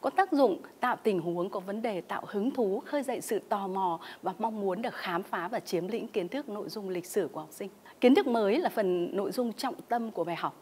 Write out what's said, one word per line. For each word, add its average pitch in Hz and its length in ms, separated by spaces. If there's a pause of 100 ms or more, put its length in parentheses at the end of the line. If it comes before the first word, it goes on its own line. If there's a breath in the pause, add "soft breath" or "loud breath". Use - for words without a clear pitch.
có 269 100
tác 381 220
dụng 254 280 (200)
tạo 247 160
tình 190 240
huống 175 300
có 202 100
vấn 202 220
đề, 214 180
tạo - 260
hứng 214 240
thú, 220 360
khơi 294 160
dậy 240 180
sự 208 180
tò 202 280
mò 185 340 (220 loud breath)
và 185 160
mong 220 220
muốn 196 220
được - 120
khám 180 280
phá 185 260
và 208 120
chiếm 180 280
lĩnh 220 200
kiến 180 200
thức 269 200
nội 208 200
dung 190 200
lịch 180 180
sử 180 260
của 156 80
học 156 120
sinh. 202 180 (300 loud breath)
Kiến 254 140
thức 381 120
mới 233 340
là 330 80
phần 180 480
nội 196 160
dung 233 200
trọng 240 220 (140)
tâm 233 220
của 175 140
bài 170 120
học. 151 260